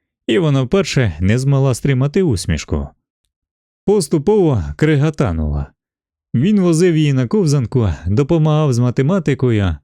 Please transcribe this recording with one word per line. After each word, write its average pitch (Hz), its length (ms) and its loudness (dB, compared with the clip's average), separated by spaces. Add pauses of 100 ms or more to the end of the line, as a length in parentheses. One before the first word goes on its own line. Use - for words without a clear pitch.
(280)
і 220 120 0
вона 143 220 2
вперше 131 580 0
не 98 200 2
змогла 135 340 2
стримати 139 500 0
усмішку. 82 640 -4 (1000)
Поступово 175 800 0 (120)
крига 156 360 0
танула. 78 600 -4 (640)
Він 196 240 2
возив 175 380 2
її 151 160 2
на 127 140 0
ковзанку, 139 640 0 (180)
допомагав 151 680 0
з 117 60 0
математикою, 123 1040 0